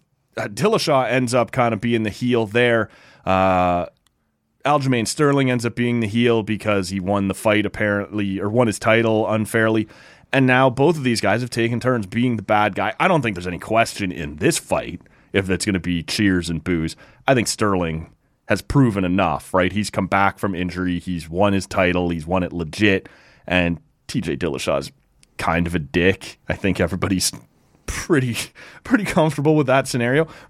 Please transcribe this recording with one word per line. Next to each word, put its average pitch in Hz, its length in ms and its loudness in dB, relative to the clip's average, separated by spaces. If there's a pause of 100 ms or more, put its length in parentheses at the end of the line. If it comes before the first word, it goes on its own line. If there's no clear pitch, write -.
(360)
uh, 113 120 -6
Dillashaw 135 600 0
ends 123 240 0
up 117 180 0
kinda 117 240 0
being 117 280 0
the 104 60 -2
heel 120 360 0
there. 113 420 2 (380)
Uh, 92 600 2 (800)
Aljamain 131 440 2
Sterling 139 420 2
ends 120 160 -2
up 113 80 -2
being 120 260 0
the 110 60 0
heel 113 360 2
because 101 480 -2
he 98 100 -4
won 98 280 0
the 92 60 -2
fight 107 320 2
apparently, 101 760 -4
or 104 80 -4
won 117 200 2
his 101 100 -4
title 110 500 2
unfairly. 110 600 0 (440)
And 135 140 4
now 127 240 4
both 139 260 2
of 147 60 -8
these 117 180 0
guys 104 200 0
have 123 100 -6
taken 117 300 -2
turns 120 260 -2
being 117 300 -2
the 104 60 -6
bad 104 320 2
guy. 104 260 -4
I 170 80 2
don't 170 140 2
think 113 120 -2
there's 87 120 -8
any 87 120 -6
question 110 540 -2
in 73 240 -8
this 127 220 0
fight - 420 -6 (320)
if 98 180 0
it's 90 160 0
gonna 95 140 0
be 85 220 -2
cheers 90 460 0
and 82 140 -4
boos. 80 320 -2 (320)
I 139 80 4
think 113 140 2
Sterling 87 640 -2 (360)
has 101 140 0
proven 113 420 2
enough, 87 500 0
right? 92 180 2
He's 101 180 -4
come 95 160 -2
back 98 320 2
from 98 160 -4
injury. 87 440 -2
He's 82 300 -6
won 98 240 2
his 95 140 0
title. 90 440 0
He's 80 160 -6
won 90 160 0
it 87 100 -4
legit. 90 560 0 (380)
And 87 320 0 (300)
T - 120 -4
J 80 160 -4
Dillashaw's 69 540 -2 (480)
kind 85 280 0
of 85 80 -4
a 90 40 -2
dick. 87 600 0 (100)
I - 60 -2
think 95 260 -2
everybody's 92 520 -2 (540)
pretty, 127 500 -2 (240)
<laughs> - 240 -20
pretty 208 200 0
comfortable 156 500 2
with 151 140 2
that 131 180 2
scenario. 131 400 0 (240)